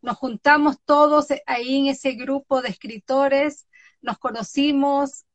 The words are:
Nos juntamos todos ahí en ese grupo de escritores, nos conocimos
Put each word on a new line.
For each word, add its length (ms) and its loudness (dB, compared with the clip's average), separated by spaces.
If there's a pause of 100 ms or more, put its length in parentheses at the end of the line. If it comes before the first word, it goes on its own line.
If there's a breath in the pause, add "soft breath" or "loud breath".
Nos 160 -6
juntamos 680 2
todos 420 4 (200)
ahí 320 -2
en 80 2
ese 260 -4
grupo 480 -4
de 80 -6
escritores, 960 -2 (340 soft breath)
nos 180 -8
conocimos 1160 -2